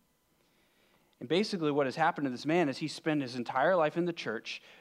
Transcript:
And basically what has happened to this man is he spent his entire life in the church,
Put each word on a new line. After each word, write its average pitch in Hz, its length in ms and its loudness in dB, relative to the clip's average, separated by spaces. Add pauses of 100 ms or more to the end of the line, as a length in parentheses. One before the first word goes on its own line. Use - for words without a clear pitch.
(1200)
And 123 80 -10
basically 170 420 0
what 143 160 2
has 120 80 -2
happened 160 300 2
to 135 60 0
this 123 160 -8
man 156 240 2
is 127 80 -6
he 156 100 -4
spent 151 320 -2
his 127 160 -6
entire 135 400 2
life 160 220 2
in 175 80 2
the 165 80 -2
church, - 480 -8 (180)